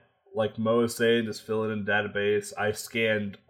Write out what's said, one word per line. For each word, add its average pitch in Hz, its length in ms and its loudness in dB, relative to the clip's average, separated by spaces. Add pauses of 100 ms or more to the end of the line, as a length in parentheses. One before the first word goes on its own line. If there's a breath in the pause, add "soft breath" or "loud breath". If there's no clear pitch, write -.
(340)
like 107 260 -2
Mo 113 200 4
was 117 160 0
saying, 117 300 2
just 104 200 -10
filling 110 260 -2
in 104 140 -4
database. 104 720 0
I 104 140 0
scanned 107 680 -2 (120)